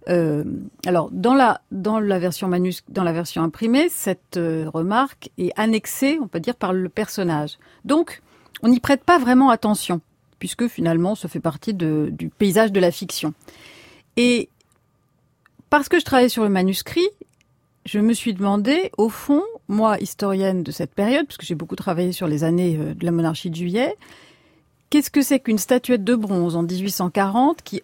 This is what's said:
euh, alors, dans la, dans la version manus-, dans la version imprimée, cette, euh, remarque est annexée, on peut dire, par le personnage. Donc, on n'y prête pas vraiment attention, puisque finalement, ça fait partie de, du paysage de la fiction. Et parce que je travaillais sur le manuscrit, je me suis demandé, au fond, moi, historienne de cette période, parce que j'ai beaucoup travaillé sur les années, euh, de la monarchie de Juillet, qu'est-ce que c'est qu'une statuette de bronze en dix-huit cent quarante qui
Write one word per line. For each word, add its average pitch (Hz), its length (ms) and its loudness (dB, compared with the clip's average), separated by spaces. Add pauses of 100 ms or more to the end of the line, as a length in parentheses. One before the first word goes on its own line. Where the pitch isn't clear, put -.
euh, 160 360 2 (420)
alors, 175 240 0
dans 190 240 2
la, 254 280 4 (100)
dans 202 260 -2
la 202 200 0
version 180 300 -4
manus-, 180 400 -2
dans 196 140 -4
la 170 100 0
version 165 300 -4
imprimée, 233 460 0
cette, - 480 -6
euh, 160 360 -2
remarque 208 640 -2
est 180 180 -2
annexée, 220 640 0
on 220 80 -6
peut 175 120 -4
dire, 240 140 -4
par 185 180 -4
le 185 160 -2
personnage. 170 680 -4 (260)
Donc, 311 360 0 (420)
on 226 60 2
n'y 247 120 6
prête 277 240 0
pas 349 140 6
vraiment 254 320 4
attention, 208 500 0 (380)
puisque 240 300 -4
finalement, 170 460 0
ça 180 140 -10
fait 156 120 -8
partie 160 340 -4
de, 156 380 0
du 160 160 -8
paysage 208 440 2
de 190 80 2
la 180 100 4
fiction. - 420 -6 (840)
Et 240 340 2 (1200)
parce 294 180 2
que 349 100 4
je 285 60 0
travaillais 254 240 4
sur 226 160 -2
le 208 60 2
manuscrit, 190 580 0 (800)
je 208 120 -4
me 220 160 4
suis 220 200 -4
demandé, 208 600 0
au 220 120 2
fond, 285 340 0 (260)
moi, 214 320 2
historienne 190 600 -2
de - 80 -8
cette - 240 -8
période, 262 320 0
parce - 100 -18
que - 80 -16
j'ai 175 120 -6
beaucoup 165 200 -8
travaillé 180 360 -2
sur 175 160 -4
les 151 160 0
années, 170 360 2
euh, 151 140 -6
de 170 100 -8
la 175 60 0
monarchie 165 400 -2
de 160 60 -8
Juillet, 208 380 -2 (960)
qu'est-ce 294 220 2
que 294 100 2
c'est 269 200 2
qu'une 220 180 0
statuette 247 440 2
de 233 120 2
bronze 190 420 0
en 170 60 0
dix-huit 185 300 -2
cent 180 180 -2
quarante 220 520 2
qui - 220 -8